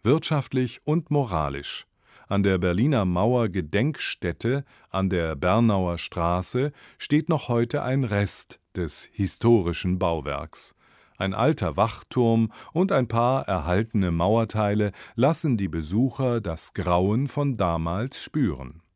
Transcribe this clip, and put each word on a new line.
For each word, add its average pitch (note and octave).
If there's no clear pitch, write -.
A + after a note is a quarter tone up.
wirtschaftlich C3
und D#3+
moralisch. D#2+
An G2+
der F#2+
Berliner G2+
Mauer G#2+
Gedenkstätte G2
an F#2+
der E2
Bernauer F#2
Straße F2+
steht D3+
noch D#3
heute A#2+
ein C3+
Rest G2+
des E2+
historischen F#2
Bauwerks. D#2
Ein G2
alter G#2+
Wachturm A2+
und F#3
ein C3
paar A#2+
erhaltene F#2
Mauerteile G#2
lassen C#3
die G2
Besucher A2+
das F2
Grauen G2
von C#3+
damals F2
spüren. D2+